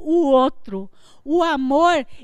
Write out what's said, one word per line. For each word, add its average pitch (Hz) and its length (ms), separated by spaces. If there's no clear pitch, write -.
o 320 260
outro. 254 640
O 330 180
amor, 294 640